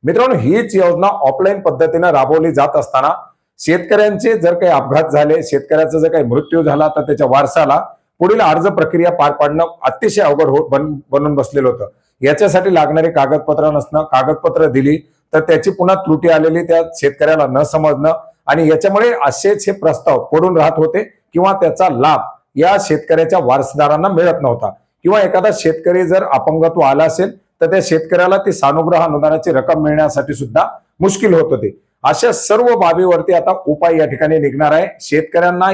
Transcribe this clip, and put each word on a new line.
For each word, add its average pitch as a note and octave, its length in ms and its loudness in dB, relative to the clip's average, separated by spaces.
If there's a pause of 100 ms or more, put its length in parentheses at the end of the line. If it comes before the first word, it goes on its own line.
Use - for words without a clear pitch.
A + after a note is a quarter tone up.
मित्रांनो, A#3+ 300 2
हीच E3 400 0
योजना F3 320 2
ऑफलाईन G3 520 0
पद्धतीनं E3 480 0
राबवली D#3 440 2
जात C#3 240 0
असताना C#3 340 0 (500)
शेतकऱ्यांचे G#3 760 0
जर F3 200 0
काही F3 180 0
अपघात C#3+ 380 0
झाले, D3+ 340 2
शेतकऱ्याचा D#3+ 560 -2
जर D#3+ 80 2
काही E3 160 0
मृत्यू C#3 400 -2
झाला, D3+ 240 0
तर D3+ 140 -2
त्याच्या - 260 -2
वारसाला C#3+ 500 2 (420)
पुढील G3 200 2
अर्ज D#3+ 280 2
प्रक्रिया E3 440 0
पार D3 200 0
पाडणं D3 320 0 (180)
अतिशय G3+ 400 -2
अवघड D3+ 280 2
हो-, D3+ 200 0
बन-, D3 260 -2 (160)
बनून D3 240 0
बसलेलं C3+ 340 -2
होतं. A#2 180 -6 (340)
याच्यासाठी F#3 520 2
लागणारी D#3+ 380 2
कागदपत्र D3+ 600 0
नसणं, D3+ 320 -2
कागदपत्र D#3+ 640 0
दिली C#3 320 0 (360)
तर D#3 60 2
त्याची D#3+ 320 0
पुन्हा F#3 240 0
त्रुटी E3+ 340 0
आलेली D#3+ 340 2
त्या E3 180 0 (120)
शेतकऱ्याला D3+ 540 0
न C3 160 0
समजणं D#3 480 0 (360)
आणि D3+ 220 2
याच्यामुळे G3 420 2 (140)
असेच G3+ 420 -2
हे G3 60 -2
प्रस्ताव D#3 500 0
पडून E3+ 340 0
राहत D#3+ 200 2
होते D#3+ 260 -2
किंवा F#3+ 500 -2
त्याचा F#3 360 0
लाभ C#3 300 2 (360)
या E3+ 240 2
शेतकऱ्याच्या D#3+ 600 0
वारसदारांना C#3+ 680 0
मिळत E3+ 340 0
नव्हता A#2 280 -2 (340)
किंवा G#3 180 2
एखादा F#3 320 0
शेतकरी F3 500 0
जर F#3 200 0
अपंगत्व D#3+ 580 0
आला C#3 220 2
असेल, E3 400 -4 (180)
तर D#3+ 100 2
त्या F#3+ 120 2
शेतकऱ्याला F3 540 0
ती G3 140 -2
सानुग्रह D#3+ 520 0
अनुदानाची D#3 480 0
रक्कम C3+ 320 0
मिळण्यासाठी D3+ 500 -2
सुद्धा B2+ 340 -2 (320)
मुश्किल G3 340 2
होत D#3+ 180 2
होती. A2+ 280 -4 (240)
अशा D#3 280 2
सर्व A#3 440 0
बाबीवरती F3 580 2
आता E3+ 180 0 (160)
उपाय E3 300 0
या D#3 80 2
ठिकाणी D3+ 320 -2
निघणार D3 340 0
आहे. E3 160 0 (140)
शेतकऱ्यांना F3 720 0